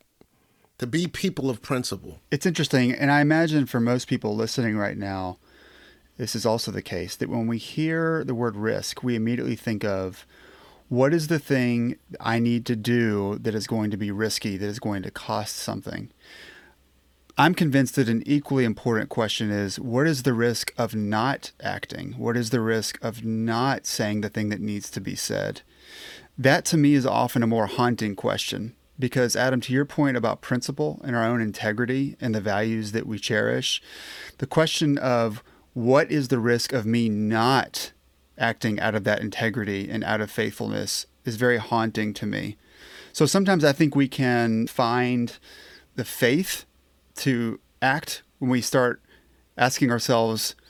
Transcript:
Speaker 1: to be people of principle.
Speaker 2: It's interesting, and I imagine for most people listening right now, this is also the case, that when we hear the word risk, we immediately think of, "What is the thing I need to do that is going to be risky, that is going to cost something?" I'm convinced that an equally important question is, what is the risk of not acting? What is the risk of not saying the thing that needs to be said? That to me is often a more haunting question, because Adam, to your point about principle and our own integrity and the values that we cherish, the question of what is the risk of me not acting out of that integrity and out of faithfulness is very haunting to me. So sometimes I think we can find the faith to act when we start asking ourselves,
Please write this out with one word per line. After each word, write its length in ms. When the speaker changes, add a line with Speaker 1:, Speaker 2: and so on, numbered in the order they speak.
Speaker 1:
to 100
be 200
people 420
of 120
principle. 580
Speaker 2:
It's 140
interesting, 480
and 180
I 100
imagine 440
for 140
most 280
people 280
listening 420
right 200
now, 400
this 180
is 100
also 260
the 100
case, 340
that 140
when 180
we 100
hear 680
the 120
word 200
risk, 480
we 120
immediately 420
think 260
of, 420
"What 260
is 140
the 120
thing 580
I 180
need 280
to 100
do 640
that 140
is 120
going 240
to 60
be 140
risky, 440
that 100
is 140
going 240
to 80
cost 460
something?" 540
I'm 180
convinced 400
that 140
an 160
equally 400
important 440
question 400
is, 300
what 280
is 160
the 100
risk 440
of 160
not 580
acting? 560
What 180
is 140
the 100
risk 420
of 220
not 600
saying 360
the 80
thing 200
that 100
needs 320
to 80
be 160
said? 460
That 280
to 120
me 180
is 100
often 360
a 60
more 200
haunting 480
question, 600
because 400
Adam, 240
to 120
your 120
point 320
about 240
principle 640
and 100
our 80
own 160
integrity 800
and 160
the 60
values 500
that 160
we 120
cherish, 600
the 80
question 500
of 440
what 380
is 160
the 120
risk 340
of 120
me 220
not 840
acting 440
out 140
of 100
that 160
integrity 680
and 140
out 160
of 100
faithfulness 760
is 140
very 200
haunting 580
to 100
me. 320
So 120
sometimes 380
I 80
think 240
we 140
can 580
find 680
the 100
faith 600
to 420
act 400
when 100
we 120
start 400
asking 340
ourselves, 640